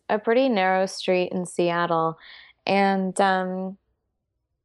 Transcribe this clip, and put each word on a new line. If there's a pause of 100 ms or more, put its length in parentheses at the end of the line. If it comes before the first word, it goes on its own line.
a
pretty
narrow
street
in
Seattle. (480)
And,
um, (880)